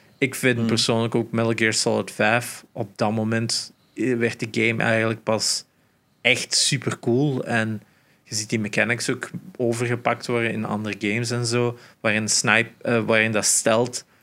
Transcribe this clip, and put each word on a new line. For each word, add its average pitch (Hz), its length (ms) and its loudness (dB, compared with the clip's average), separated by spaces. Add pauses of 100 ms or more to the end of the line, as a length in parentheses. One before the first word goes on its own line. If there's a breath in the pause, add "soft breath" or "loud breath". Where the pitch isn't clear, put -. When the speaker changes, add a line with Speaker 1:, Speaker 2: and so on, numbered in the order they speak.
(180 soft breath)
Speaker 1:
ik 131 160 0
vind 127 240 2
Speaker 2:
Hmm. 113 80 0
Speaker 1:
persoonlijk 113 480 2
ook 117 180 0
Metal 113 220 2
Gear 110 180 2
Solid 107 380 0
vijf, 117 640 0
op 107 260 -6
dat 107 140 2
moment, 113 600 -2 (220)
eh, 123 220 0
werd 117 240 -2
de 113 80 -4 (180)
game 113 160 0
eigenlijk 113 400 0
pas - 420 -2 (560)
echt - 340 2
supercool. 127 920 0
En 110 380 -2 (420 soft breath)
je - 100 -10
ziet 107 160 -4
die 113 100 0
mechanics 107 500 0
ook - 200 -6 (260)
overgepakt 120 680 -2
worden 117 260 -2
in 110 120 -4
andere 107 340 -4
games 110 320 -2
en 120 160 -2
zo, 120 320 0 (220 loud breath)
waarin 107 280 0
snipe-, 113 440 2 (100)
eh, 117 220 2
waarin 110 280 4
dat 101 120 2
stealth 117 600 2 (180 soft breath)